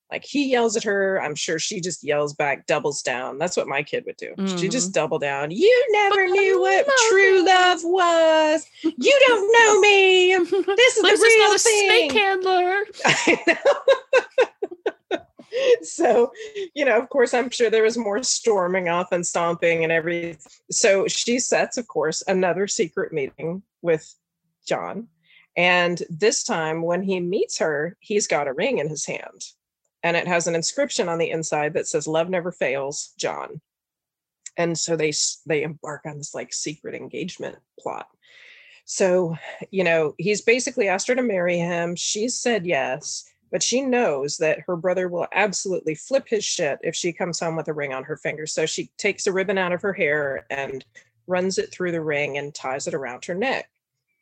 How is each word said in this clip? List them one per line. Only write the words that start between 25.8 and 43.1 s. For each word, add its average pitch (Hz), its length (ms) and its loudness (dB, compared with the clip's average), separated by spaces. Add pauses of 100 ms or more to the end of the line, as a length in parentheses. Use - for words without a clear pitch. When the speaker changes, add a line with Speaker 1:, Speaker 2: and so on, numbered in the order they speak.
Speaker 1:
this 202 360 0
time 165 380 -2
when 175 180 0
he 190 180 -2
meets 190 400 -2
her, 156 400 -2
he's - 280 -2
got 147 200 0
a 131 60 -4
ring 214 240 -2
in 147 100 -2
his 151 180 -8
hand. - 360 -10 (600)
And 170 120 0
it 156 100 -2
has 170 220 0
an 170 80 0
inscription 196 540 -2
on 165 100 -2
the 165 100 0
inside 156 440 -2
that - 140 -4
says, 156 200 -4
"Love 165 220 0
never 180 240 -4
fails, 139 640 -6
John." 76 420 -6 (960)
And 170 220 0
so 170 180 -4
they 156 140 0
s-, - 360 -4
they 151 180 0
embark 151 420 -10
on 147 120 -12
this, - 160 -14
like, 127 200 -10
secret - 420 -8
engagement 131 600 -10 (200)
plot. - 300 -10 (800)
So, 180 500 2 (340)
you 190 140 -2
know, 165 340 2
he's 196 240 -2
basically 240 460 0
asked 190 220 -2
her 254 60 0
to 254 60 -2
marry 180 360 0
him. 170 400 -2
She 220 320 -4
said 226 360 -2
yes, 135 600 -4 (260)